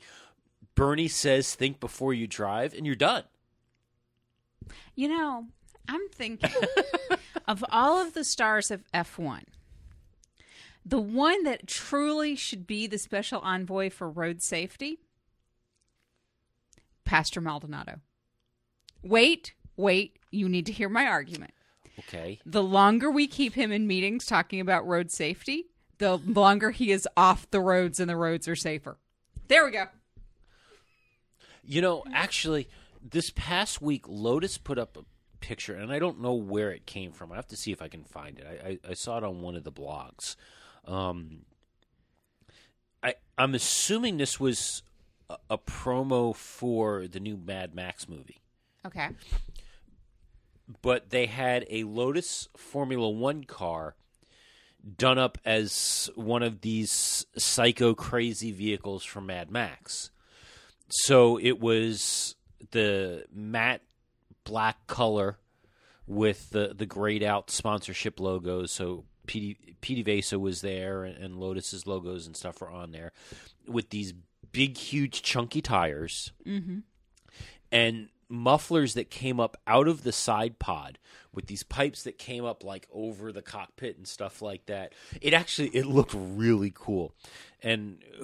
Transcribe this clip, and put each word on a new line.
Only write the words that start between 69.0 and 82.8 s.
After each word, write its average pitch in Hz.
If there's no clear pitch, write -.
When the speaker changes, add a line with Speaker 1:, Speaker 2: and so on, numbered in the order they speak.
Speaker 1:
P 110
D, 104
P 127
D -
Vesa 101
was 95
there, 95
and, 92
and 92
Lotus's 95
logos 90
and 82
stuff -
were 87
on 87
there 82
with 117
these 101
big, 131
huge, -
chunky 123
tires 82
Speaker 2:
Mm-hmm. 185
Speaker 1:
and 113
mufflers 135
that 120
came 131
up 117
out 127
of 156
the 123
side 113
pod -
with -
these 101
pipes -
that -
came 120
up, 117
like, 95